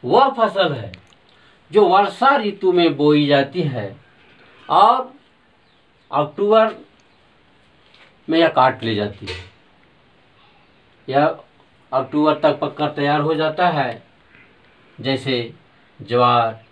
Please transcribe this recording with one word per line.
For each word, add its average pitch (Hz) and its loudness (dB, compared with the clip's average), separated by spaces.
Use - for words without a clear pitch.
वह 226 4
फसल 196 0
है 104 -12
जो 202 6
वर्षा 202 2
ऋतु 196 -2
में 170 2
बोई 147 2
जाती 143 0
है 120 -6
और 220 4
अक्टूबर 208 0
में 160 -2
यह 165 4
काट 131 0
ली 113 -4
जाती 104 -6
है। - -12
यह 139 2
अक्टूबर 147 -2
तक 147 0
पककर 147 -6
तैयार 147 -2
हो 156 -2
जाता 156 -2
है, 135 -6
जैसे 127 -6
ज्वार 120 0